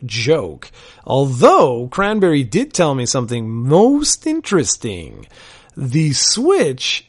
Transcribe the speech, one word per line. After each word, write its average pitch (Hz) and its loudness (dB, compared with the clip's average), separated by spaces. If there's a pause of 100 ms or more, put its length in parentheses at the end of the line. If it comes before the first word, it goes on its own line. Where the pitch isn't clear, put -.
joke. 110 -4 (320)
Although 135 4
Cranberry 190 0
did 214 -2
tell 156 0
me 123 -4
something 117 -4
most 180 2
interesting. 104 -4 (480)
The 139 -2
Switch 226 -2